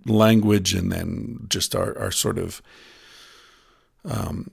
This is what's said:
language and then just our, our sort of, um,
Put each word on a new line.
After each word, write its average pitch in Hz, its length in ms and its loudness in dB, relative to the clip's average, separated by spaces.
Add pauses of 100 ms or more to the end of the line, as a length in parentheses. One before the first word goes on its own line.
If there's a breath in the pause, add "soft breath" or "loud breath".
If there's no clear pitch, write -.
language 107 680 4
and 92 160 -2
then 87 580 -6
just - 280 -2
our, - 200 -2
our 98 140 -4
sort - 280 -2
of, 87 220 -6 (1400 loud breath)
um, 110 480 -6